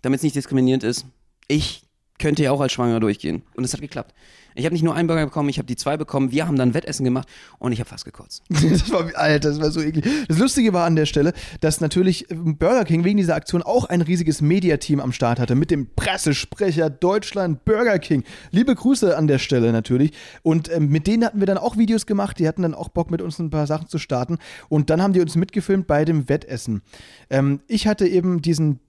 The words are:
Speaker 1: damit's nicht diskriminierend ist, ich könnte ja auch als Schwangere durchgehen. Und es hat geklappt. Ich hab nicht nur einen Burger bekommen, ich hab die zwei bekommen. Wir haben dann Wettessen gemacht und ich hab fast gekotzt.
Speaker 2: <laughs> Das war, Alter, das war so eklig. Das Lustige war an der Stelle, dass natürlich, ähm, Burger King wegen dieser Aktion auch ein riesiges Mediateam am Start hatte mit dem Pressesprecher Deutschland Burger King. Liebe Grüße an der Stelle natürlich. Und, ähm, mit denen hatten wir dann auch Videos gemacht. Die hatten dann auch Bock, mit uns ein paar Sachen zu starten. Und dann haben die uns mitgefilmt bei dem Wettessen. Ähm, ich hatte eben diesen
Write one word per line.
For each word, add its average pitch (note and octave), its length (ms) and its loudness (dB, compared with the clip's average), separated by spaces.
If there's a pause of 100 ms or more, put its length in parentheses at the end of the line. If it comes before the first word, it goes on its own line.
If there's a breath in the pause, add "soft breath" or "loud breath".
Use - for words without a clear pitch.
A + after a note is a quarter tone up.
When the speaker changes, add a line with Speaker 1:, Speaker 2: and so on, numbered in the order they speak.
Speaker 1:
damit's C3+ 220 -2
nicht D3 100 0
diskriminierend C3 480 0
ist, A#2+ 240 -4 (400)
ich - 360 -4 (360)
könnte D3+ 260 0
ja C3 80 2
auch C#3 80 0
als C3+ 120 0
Schwangere A#2+ 280 0
durchgehen. G2+ 420 -2 (140)
Und B2+ 80 -4
es B2 80 -6
hat B2 80 -8
geklappt. - 340 -12 (420 soft breath)
Ich B2 80 -4
hab D#3+ 80 0
nicht E3 120 0
nur E3+ 100 2
einen E3+ 140 0
Burger E3 160 0
bekommen, C#3+ 240 -2
ich C#3 100 -4
hab - 80 -6
die B2 80 -6
zwei C#3+ 220 -4
bekommen. C#3 340 -2
Wir D3+ 160 -2
haben D#3+ 100 -2
dann B2+ 180 2
Wettessen C#3 300 -4
gemacht B2+ 220 -2 (320 loud breath)
und B2 140 -4
ich A2+ 80 -4
hab A2 80 -8
fast - 160 -18
gekotzt. - 420 -20
Speaker 2:
<laughs> - 40 -12 (200)
Das F#3 220 2
war, E3+ 120 0 (120)
Alter, D3+ 320 2
das D3 120 -2
war D3+ 120 0
so D#3+ 80 -4
eklig. D#3 240 -2 (240 loud breath)
Das D#3+ 100 2
Lustige A#3 340 2
war F3 140 2
an E3+ 80 2
der D#3 120 2
Stelle, D3+ 260 2 (280 loud breath)
dass D#3 200 0
natürlich, F3+ 500 0
ähm, D#3+ 260 -4
Burger G#3+ 280 2
King E3 180 0
wegen G#3 140 2
dieser E3+ 180 2
Aktion E3+ 280 -2
auch B3 240 0
ein F3 140 0
riesiges E3+ 420 0
Mediateam D#3 580 2
am B2+ 100 -4
Start A#2+ 300 0
hatte B2 160 0
mit D#3 160 2
dem C#3+ 240 -2
Pressesprecher E3 920 -2
Deutschland F3+ 760 -2
Burger G#3+ 340 2
King. C#3+ 240 0 (300 loud breath)
Liebe B3 240 4
Grüße G#3+ 400 2
an D#3 100 2
der C#3+ 140 4
Stelle A#2 320 2
natürlich. B2+ 400 2 (320 loud breath)
Und, D#3+ 280 0
ähm, D3+ 180 0
mit D#3 180 0
denen A3+ 160 2
hatten G#3+ 160 -2
wir F#3+ 80 2
dann G3 100 0
auch A3+ 180 -4
Videos A3 300 2
gemacht. G3+ 320 -2
Die D#3+ 80 2
hatten D#3+ 160 -2
dann D#3+ 120 0
auch - 160 -12
Bock, E3+ 200 -2
mit E3+ 120 -2
uns E3+ 180 -8
ein D#3+ 100 -4
paar D3+ 160 -2
Sachen D#3 220 -4
zu E3+ 100 -6
starten. C3+ 400 -4 (300 loud breath)
Und D3+ 200 2
dann E3 140 2
haben G3 120 2
die F3+ 60 4
uns D#3+ 140 -2
mitgefilmt F#3+ 540 0
bei D3+ 160 4
dem D#3 240 0
Wettessen. A#2 540 -4 (460 loud breath)
Ähm, C#3 380 2
ich A3 220 0
hatte G#3 180 2
eben F3+ 340 2
diesen D3+ 380 0 (100)